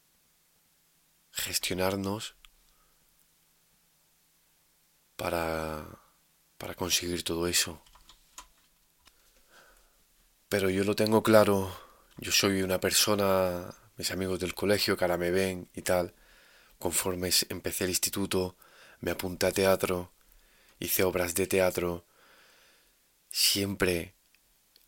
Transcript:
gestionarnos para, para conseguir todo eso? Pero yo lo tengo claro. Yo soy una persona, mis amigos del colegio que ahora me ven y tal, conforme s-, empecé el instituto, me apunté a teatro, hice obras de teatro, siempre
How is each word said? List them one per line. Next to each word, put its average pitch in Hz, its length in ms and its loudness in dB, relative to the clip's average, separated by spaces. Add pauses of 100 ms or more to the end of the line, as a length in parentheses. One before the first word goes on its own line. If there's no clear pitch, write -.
(1300)
gestionarnos 98 1000 -4 (2750)
para, 80 720 -4 (680)
para - 160 -12
conseguir 87 500 -2
todo 85 240 -2
eso? 87 360 -2 (2750)
Pero 95 200 2
yo 95 140 0
lo 101 120 0
tengo 110 260 4
claro. 101 540 6 (420)
Yo - 140 -10
soy 98 320 2
una 92 160 0
persona, 95 960 2 (200)
mis 92 140 -6
amigos 92 300 -2
del 87 160 -4
colegio 98 420 2
que - 60 0
ahora 87 140 2
me 87 140 0
ven 92 440 -2
y 90 80 -10
tal, 90 320 0 (640)
conforme 90 500 -2
s-, - 200 0
empecé 92 360 -6
el 92 60 0
instituto, 92 640 -2 (440)
me 87 120 -4
apunté 90 360 -2
a 92 40 2
teatro, 95 640 2 (640)
hice - 240 0
obras 90 300 0
de 92 140 0
teatro, 90 580 0 (1200)
siempre 95 840 0 (720)